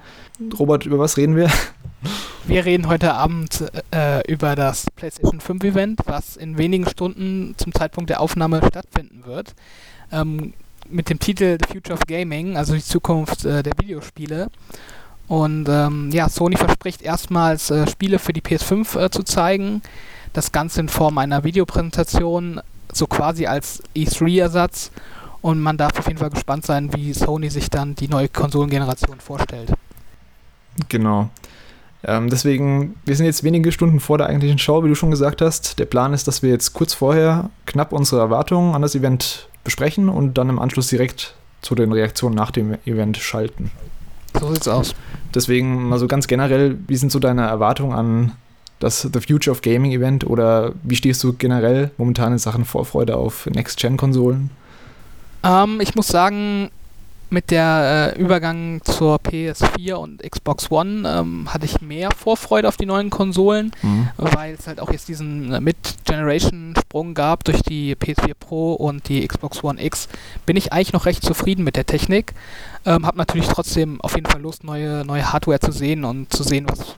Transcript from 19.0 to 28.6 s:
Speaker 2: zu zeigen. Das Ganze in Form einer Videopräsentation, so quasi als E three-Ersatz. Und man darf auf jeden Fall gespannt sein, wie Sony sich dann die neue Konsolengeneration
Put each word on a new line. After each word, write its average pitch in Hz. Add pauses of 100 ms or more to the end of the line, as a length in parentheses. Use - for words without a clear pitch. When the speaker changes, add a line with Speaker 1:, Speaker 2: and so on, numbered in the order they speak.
Speaker 2:
zu -
zeigen. 196 (500)
Das -
Ganze 156
in 160
Form 151
einer 143
Videopräsentation, 170 (280)
so -
quasi 156
als - (120)
E 156
three-Ersatz. 175 (500)
Und 160
man 156
darf 147
auf -
jeden 156
Fall 151
gespannt -
sein, 143
wie 147
Sony 147
sich 143
dann 143
die 139
neue 139
Konsolengeneration 139